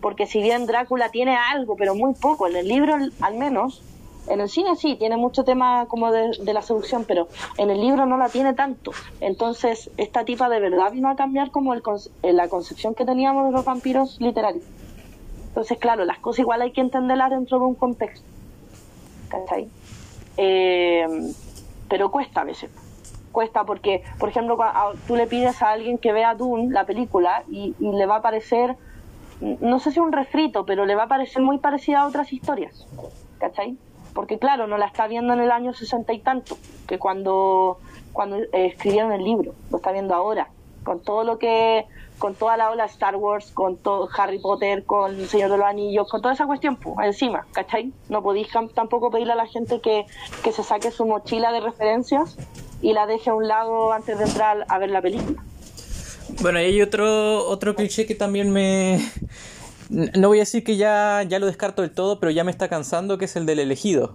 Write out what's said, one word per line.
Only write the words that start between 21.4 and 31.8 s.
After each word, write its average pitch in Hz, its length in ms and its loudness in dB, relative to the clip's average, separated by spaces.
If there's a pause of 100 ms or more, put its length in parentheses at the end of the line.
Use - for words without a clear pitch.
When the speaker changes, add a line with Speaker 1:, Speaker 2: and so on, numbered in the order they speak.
Speaker 1:
pero 196 220 2
cuesta - 300 -2
a - 20 -2
veces. - 260 -10 (640)
Cuesta 226 320 0
porque, 196 400 -2 (160)
por 208 100 -2
ejemplo, 233 280 0
cua-, 226 160 2
a-, 208 200 0 (140)
tú 240 80 0
le 233 120 2
pides 247 340 0
a 214 100 4
alguien 226 260 -2
que 233 140 2
vea 226 240 4
Dune, 240 360 -2
la 196 140 2
película, 196 640 0
y, 196 300 -8
y 208 140 0
le 196 120 2
va 208 120 2
a 220 40 -2
parecer, 233 540 0 (680)
n-, - 200 -4
no 247 180 4
sé 294 120 0
si 302 80 2
un 330 120 4
refrito, 277 540 0
pero 196 200 0
le 202 100 2
va 214 80 2
a 226 40 -2
parecer 262 340 0
muy 269 180 2
parecida 285 420 2